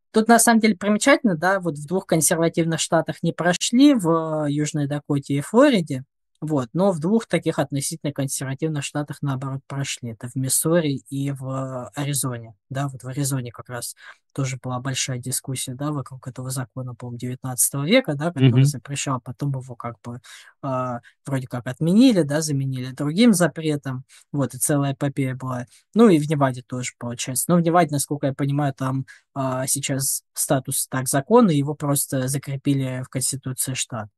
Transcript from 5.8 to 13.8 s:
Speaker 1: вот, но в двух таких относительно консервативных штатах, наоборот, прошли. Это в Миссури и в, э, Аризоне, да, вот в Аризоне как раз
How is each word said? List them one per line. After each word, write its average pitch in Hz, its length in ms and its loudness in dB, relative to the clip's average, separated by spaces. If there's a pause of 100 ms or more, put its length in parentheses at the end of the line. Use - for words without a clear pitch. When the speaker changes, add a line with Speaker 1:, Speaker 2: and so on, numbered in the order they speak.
Speaker 1:
вот, 147 300 -2
но 190 180 2
в 165 100 -2
двух 208 260 0
таких 160 320 -2
относительно 143 540 -4
консервативных 139 680 -4
штатах, 147 380 -6
наоборот, 135 460 -4
прошли. 135 460 -6
Это 120 160 -12
в 123 80 -16
Миссури 143 720 0
и 139 220 -4
в, 131 140 -10
э, 131 540 -8
Аризоне, 131 540 -4 (160)
да, 135 180 -4
вот 131 140 -14
в 123 60 -12
Аризоне 131 420 -4
как - 180 -16
раз 120 260 -10 (380)